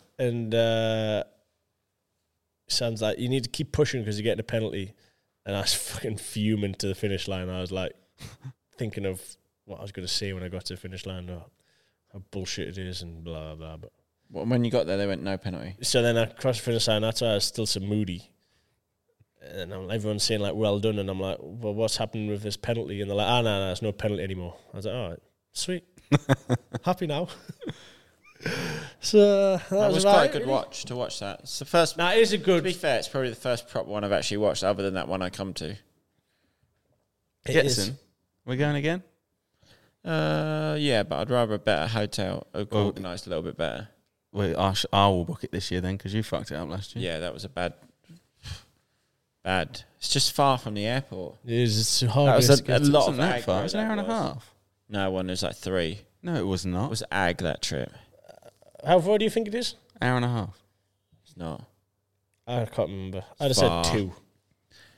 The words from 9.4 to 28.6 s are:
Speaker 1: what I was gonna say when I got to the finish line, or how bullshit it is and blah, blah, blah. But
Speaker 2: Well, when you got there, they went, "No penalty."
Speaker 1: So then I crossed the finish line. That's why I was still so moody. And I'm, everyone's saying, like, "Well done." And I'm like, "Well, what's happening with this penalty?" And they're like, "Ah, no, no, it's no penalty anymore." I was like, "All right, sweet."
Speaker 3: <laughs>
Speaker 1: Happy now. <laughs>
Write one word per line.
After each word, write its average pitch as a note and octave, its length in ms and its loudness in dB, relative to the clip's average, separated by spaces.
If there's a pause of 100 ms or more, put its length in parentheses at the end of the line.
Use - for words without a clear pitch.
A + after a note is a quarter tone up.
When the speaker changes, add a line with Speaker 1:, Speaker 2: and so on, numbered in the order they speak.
Speaker 1:
what G2+ 140 -14
I - 40 -16
was G2+ 80 -12
gonna F2+ 160 -10
say G2 260 -4
when F2+ 100 -10
I F2+ 60 -8
got F2 160 -10
to - 80 -10
the F2 60 -10
finish F#2 260 -12
line, F#2 240 -10
or F2 160 -12 (640)
how G2+ 80 -16 (120)
bullshit F#2+ 360 -6
it F#2 100 -10
is F2+ 240 -8
and E2 220 -14
blah, D#2 320 -10
blah, - 0 -
blah. D#2+ 220 -14
But - 140 -18 (400)
Speaker 2:
Well, D#2+ 140 -6
when A#2+ 180 4
you A#2 80 0
got A2 160 2
there, G2 100 0
they G2+ 100 0
went, F#2 160 -2
"No G2 140 -4
penalty." F2+ 440 -8
Speaker 1:
So B2+ 200 4
then A#2+ 160 4
I A2+ 80 4
crossed A#2+ 340 -2
the - 60 -12
finish A#2 220 2
line. G#2+ 160 4
That's A2 180 -2
why A#2 80 2
I G#2+ 60 2
was G2+ 100 2
still A2+ 220 -2
so - 120 -2
moody. F#2+ 520 -2 (1120)
And F2 320 -10
I'm, F#2 180 -8
everyone's G#2+ 320 0
saying, A2 180 2
like, G2 140 -2
"Well G#2 240 2
done." G#2+ 180 0
And G2 120 -2
I'm F#2+ 100 -4
like, F#2+ 200 -4
"Well, G#2 360 -8
what's A2 220 0
happening A2 300 -4
with G#2 140 -4
this G#2 160 -6
penalty?" G2+ 440 -4
And G2+ 80 -4
they're G2+ 80 -2
like, G2+ 100 0
"Ah, A#2+ 160 4
no, G#2 160 2
no, F#2+ 120 -2
it's F2+ 120 -6
no G#2+ 80 0
penalty G#2 320 -2
anymore." F#2 320 -8 (180)
I - 40 -12
was G2 100 -10
like, G#2 80 -4
"All A2 160 -6
right, E2 80 -12 (320)
sweet." - 320 -6 (520)
Speaker 3:
<laughs> - 480 -4
Speaker 1:
Happy F3+ 240 0
now. D3+ 260 -2
<laughs> - 40 -16 (1600)